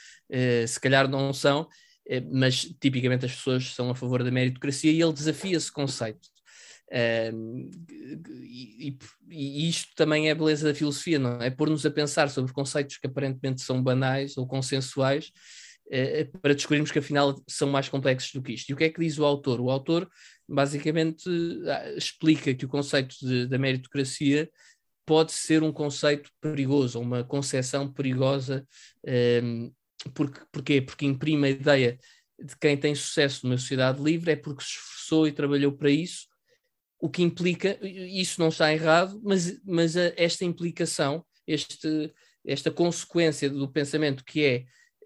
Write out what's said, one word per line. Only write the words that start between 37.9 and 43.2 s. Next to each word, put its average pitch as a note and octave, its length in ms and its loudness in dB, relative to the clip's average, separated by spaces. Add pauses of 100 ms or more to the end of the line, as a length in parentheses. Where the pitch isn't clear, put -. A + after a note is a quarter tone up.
não D#3+ 100 4
está D#3+ 240 2
errado, E3+ 500 4
mas, F#3+ 420 0
mas E3+ 320 2
a, F3 180 2
esta E3+ 300 0
implicação, E3 800 -2 (220)
este, D#3 640 -4 (320)
esta - 260 -2
consequência E3 800 0